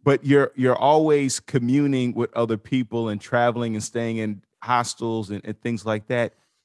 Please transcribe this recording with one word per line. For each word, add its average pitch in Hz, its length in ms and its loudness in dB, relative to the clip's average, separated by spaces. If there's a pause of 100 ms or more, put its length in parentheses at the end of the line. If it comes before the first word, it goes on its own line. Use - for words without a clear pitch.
but 139 220 2
you're, 139 300 4
you're 127 200 2
always 147 640 2
communing 127 720 0
with 113 200 -4
other 113 240 -2
people 113 520 -4
and 104 120 -6
traveling 120 540 0
and 107 80 -6
staying 117 340 -4
in 107 240 -6 (220)
hostels 117 680 -2
and, 101 160 -8
and 104 160 -10
things 117 240 -6
like 107 220 -4
that. 120 260 -2 (320)